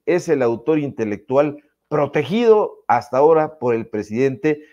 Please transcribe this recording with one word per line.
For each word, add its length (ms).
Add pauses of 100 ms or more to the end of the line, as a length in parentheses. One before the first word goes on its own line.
es 220
el 140
autor 360
intelectual 880 (240)
protegido 1000
hasta 320
ahora 400
por 160
el 140
presidente 720 (100)